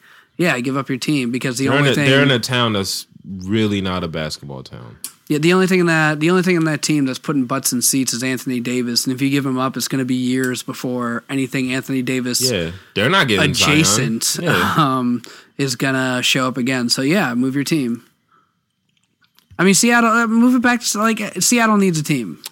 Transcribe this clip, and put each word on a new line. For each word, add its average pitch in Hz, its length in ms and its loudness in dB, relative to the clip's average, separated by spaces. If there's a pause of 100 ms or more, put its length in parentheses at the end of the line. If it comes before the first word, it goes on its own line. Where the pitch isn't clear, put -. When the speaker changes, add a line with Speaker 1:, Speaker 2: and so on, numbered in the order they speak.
(360)
Speaker 1:
yeah, 156 240 0
give 131 160 -4
up 139 140 -6
your 131 80 -4
team 135 340 -2
because 127 260 -2
the 135 100 -2
Speaker 2:
They're 135 100 2
Speaker 1:
only 143 100 2
Speaker 2:
in 123 40 2
a, 107 40 0
Speaker 1:
thing 143 140 2
Speaker 2:
they're 135 120 6
in 135 80 4
a 123 80 2
town 120 360 0
that's 98 320 -4 (180)
really 98 560 -2
not 92 240 -4
a 87 40 -4
basketball 73 540 -8
town. 58 360 -18 (300)
Speaker 1:
Yeah, 151 100 0
the 165 160 4
only 185 120 4
thing 185 140 2
in 175 60 4
that, 156 340 2
the 160 100 2
only 185 140 4
thing 180 100 2
in 165 120 2
that 151 160 -2
team 151 240 2
that's 127 120 -4
putting 139 280 -2
butts 131 260 -2
in 123 100 -2
seats 131 300 0
is 113 100 -6
Anthony 131 380 -4
Davis, 120 460 -2
and 131 80 -2
if 127 60 -6
you 139 100 2
give 139 140 0
him 131 140 -2
up, 127 180 -4
it's 123 120 -6
gonna 135 160 -2
be 127 100 -2
years 127 480 -2
before 123 640 -6
anything 131 440 -2
Anthony 131 300 -4
Davis 123 460 -2
Speaker 2:
Yeah, 87 220 -2 (240)
they're 107 160 2
not 185 160 4
getting 113 260 2
Zion. - 200 2
Speaker 1:
adjacent, 147 680 0
Speaker 2:
Yeah. 107 360 0
Speaker 1:
um, 131 460 0 (360)
is 135 160 -2
gonna 131 480 -2
show 131 240 2
up 123 120 -2
again. 123 320 0
So 135 120 -2
yeah, 143 320 0
move 131 220 0
your 143 80 0
team. 127 400 -2 (1500)
I 170 60 2
mean, 190 100 6
Seattle, 233 360 4
uh, 233 160 2
move 233 280 4
it 247 80 2
back 240 200 2
to, - 160 -4
like, 214 440 -2
Seattle 226 360 4
needs 185 200 2
a 151 60 -2
team. 113 340 -4 (140)